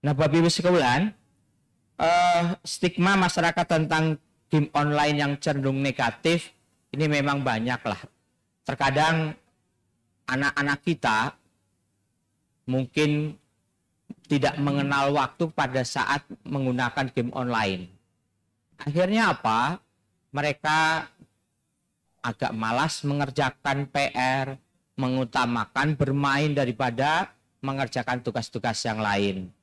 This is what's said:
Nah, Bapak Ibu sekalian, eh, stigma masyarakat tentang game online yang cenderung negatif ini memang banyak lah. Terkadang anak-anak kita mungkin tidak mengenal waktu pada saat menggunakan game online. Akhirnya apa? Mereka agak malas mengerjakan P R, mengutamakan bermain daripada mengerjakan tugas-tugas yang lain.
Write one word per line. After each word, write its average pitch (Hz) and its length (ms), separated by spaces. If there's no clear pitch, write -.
Nah, 143 140
Bapak 156 220
Ibu 170 100
sekalian, 170 640
eh, 175 440
stigma 180 560
masyarakat 170 480
tentang 160 480
game 151 240
online 147 440
yang 143 240
cenderung 135 400
negatif 139 720
ini 151 160
memang 143 320
banyak 123 480
lah. 98 120
Terkadang 151 640
anak-anak 139 560
kita 117 480
mungkin 147 720
tidak 143 320
mengenal 139 560
waktu 143 400
pada 131 320
saat 139 320
menggunakan 131 720
game 123 160
online. 107 560
Akhirnya 185 560
apa? 123 480
Mereka 156 720
agak 117 320
malas 113 560
mengerjakan 139 800
P - 80
R, 131 480
mengutamakan 127 960
bermain 143 560
daripada 135 800
mengerjakan 127 560
tugas-tugas 117 640
yang 110 160
lain. 101 480